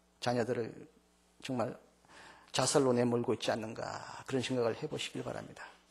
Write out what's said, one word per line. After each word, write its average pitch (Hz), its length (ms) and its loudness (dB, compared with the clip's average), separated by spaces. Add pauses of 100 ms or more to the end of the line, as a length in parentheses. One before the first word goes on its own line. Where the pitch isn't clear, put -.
(200)
자녀들을 120 680 -2 (540)
정말 123 340 -2 (760)
자살로 131 400 6
내몰고 120 420 4
있지 - 160 -2
않는가, - 760 -6
그런 131 160 0
생각을 120 400 0
해보시길 135 400 -6
바랍니다. - 420 -8 (260)